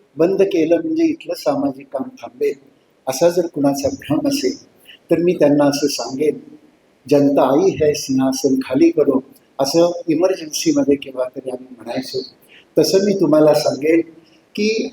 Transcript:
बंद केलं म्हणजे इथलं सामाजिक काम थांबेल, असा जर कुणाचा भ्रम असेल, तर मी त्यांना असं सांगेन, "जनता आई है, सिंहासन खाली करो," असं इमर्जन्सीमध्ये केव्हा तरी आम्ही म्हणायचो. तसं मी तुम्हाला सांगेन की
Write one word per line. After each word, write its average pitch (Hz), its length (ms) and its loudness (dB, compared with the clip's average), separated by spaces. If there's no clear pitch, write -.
बंद 190 240 2
केलं 170 340 2
म्हणजे 160 300 0
इथलं - 280 -4
सामाजिक 139 600 -4
काम 131 100 -6
थांबेल, 127 500 -6
असा 170 220 2
जर 170 180 0
कुणाचा 139 420 -2
भ्रम - 380 -4
असेल, - 360 -4
तर 165 60 4
मी 175 160 0
त्यांना 143 300 4
असं 143 240 0
सांगेन, 131 520 -6
"जनता 139 340 4
आई 143 260 2
है, 151 240 0
सिंहासन 131 640 -2
खाली 135 340 2
करो," 139 340 2
असं 165 320 2
इमर्जन्सीमध्ये 156 880 0
केव्हा 131 300 -6
तरी 131 140 -10
आम्ही 127 280 -12
म्हणायचो. - 440 -8
तसं 196 260 2
मी 196 140 2
तुम्हाला 151 340 4
सांगेन 147 480 0
की 220 380 -2